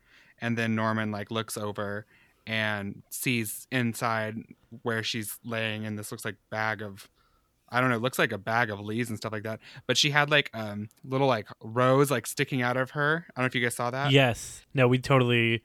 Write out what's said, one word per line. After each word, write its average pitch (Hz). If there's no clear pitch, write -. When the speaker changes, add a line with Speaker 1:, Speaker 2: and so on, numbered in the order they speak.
Speaker 1:
and 117
then 113
Norman, 110
like, 104
looks 110
over 104
and 107
sees -
inside 113
where 113
she's 110
laying, 110
and 107
this 104
looks 117
like 104
bag 110
of, 101
I 120
don't 131
know, 120
it 110
looks 127
like 139
a 107
bag 113
of 101
leaves 110
and 110
stuff 104
like 107
that. 113
But 123
she 147
had, 147
like, 143
um, 107
little, 135
like, 117
rose, 127
like, 120
sticking 135
out 123
of 131
her. 151
I 127
don't 127
know -
if 127
you 123
guys 120
saw 120
that. 135
Speaker 2:
Yes. 135
No, 131
we 127
totally, 120